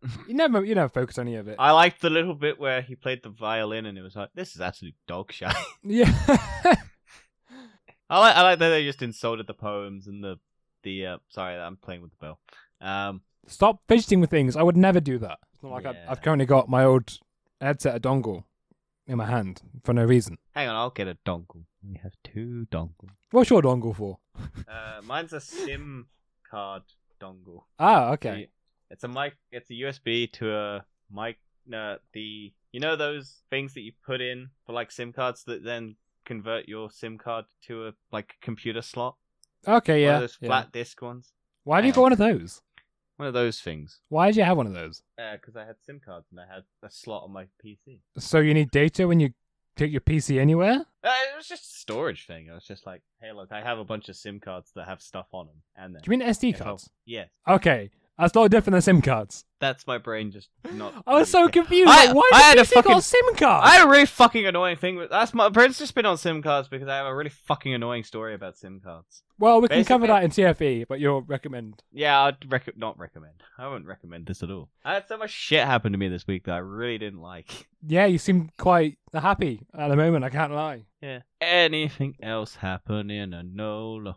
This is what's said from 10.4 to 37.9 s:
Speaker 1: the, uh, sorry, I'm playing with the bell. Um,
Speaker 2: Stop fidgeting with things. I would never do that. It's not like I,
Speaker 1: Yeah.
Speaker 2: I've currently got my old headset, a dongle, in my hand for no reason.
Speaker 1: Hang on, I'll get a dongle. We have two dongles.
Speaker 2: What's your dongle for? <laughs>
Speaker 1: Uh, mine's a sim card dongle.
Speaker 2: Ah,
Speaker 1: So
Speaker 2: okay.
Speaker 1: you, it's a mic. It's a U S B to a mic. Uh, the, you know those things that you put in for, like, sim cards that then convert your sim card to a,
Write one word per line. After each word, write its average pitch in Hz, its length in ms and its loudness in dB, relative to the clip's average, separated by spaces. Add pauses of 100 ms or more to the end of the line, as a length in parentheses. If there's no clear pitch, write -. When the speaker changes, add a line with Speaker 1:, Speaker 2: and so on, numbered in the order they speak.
Speaker 1:
the, 95 220 -10
uh, 90 120 -12 (120)
sorry, 90 300 -12
I'm 87 180 -14
playing 90 240 -18
with 85 100 -20
the - 60 -20
bell. 78 220 -18 (420)
Um, 98 400 -10 (240)
Speaker 2:
Stop 202 420 -2
fidgeting 220 320 2
with 165 120 0
things. 135 240 0
I 156 80 0
would 175 140 4
never 185 220 4
do 135 200 -4
that. 104 180 -12 (160)
It's - 100 -20
not 135 100 -18
like 127 120 -14
I, 131 60 -10
Speaker 1:
Yeah. 87 180 -18
Speaker 2:
I've 131 120 -10
currently 147 260 0
got 131 220 2
my 127 140 2
old 131 360 2 (420)
headset, 139 340 -4
a 117 40 -8
dongle, 113 460 -4 (600)
in 127 120 -8
my 110 80 -6
hand 104 360 -6 (220)
for 123 100 -2
no 120 120 2
reason. 117 320 2 (180)
Speaker 1:
Hang 139 140 -6
on, 113 60 -6
I'll 120 140 -4
get 104 180 -8
a 90 180 -12
dongle. 87 400 -12 (220)
We 95 140 -16
have 98 120 -16 (100)
two 117 480 -12
dongles. 82 380 -12 (220)
Speaker 2:
What's 240 180 4
your 208 120 6
dongle 120 340 -2
for? 98 280 -12
<laughs> - 60 -20 (380)
Speaker 1:
Uh, 110 360 -18
mine's 156 300 -10
a 147 80 -14
sim 143 640 -14 (420)
card 98 340 -14 (360)
dongle. 92 440 -20 (160)
Speaker 2:
Ah, 160 300 4
Speaker 1:
So 135 40 -2
Speaker 2:
okay. 107 280 -8
Speaker 1:
you, - 60 -20 (440)
it's - 120 -18
a 123 40 -14
mic. 135 280 -10 (160)
It's 123 200 -18
a - 40 -18
U 127 120 -12
S 135 120 -12
B 117 280 -6
to 110 280 -8
a 101 300 -10 (260)
mic. 107 260 -14 (360)
Uh, 107 220 -12 (180)
the, 107 400 -18 (180)
you 120 80 -16
know 156 160 -4
those 147 540 -10
things 135 240 -8
that 135 80 -20
you 110 100 -20 (140)
put 127 160 -8
in 127 280 -12 (160)
for, 117 80 -16
like, 117 180 -10
sim 120 200 -14
cards 127 340 -8
that 117 180 -12
then 113 320 -12 (300)
convert 113 440 -10
your 107 220 -16
sim 113 260 -16
card 113 280 -12 (220)
to 113 200 -14
a, 107 60 -16 (180)